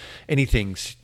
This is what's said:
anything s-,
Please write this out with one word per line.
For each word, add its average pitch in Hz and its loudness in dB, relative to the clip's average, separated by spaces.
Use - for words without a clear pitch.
anything 123 2
s-, - -10